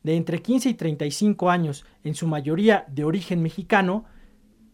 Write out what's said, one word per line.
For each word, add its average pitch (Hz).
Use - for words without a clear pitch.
de 160
entre 170
quince 254
y 226
treinta 156
y 147
cinco 196
años, 165
en 151
su 170
mayoría 160
de 143
origen 175
mexicano, 190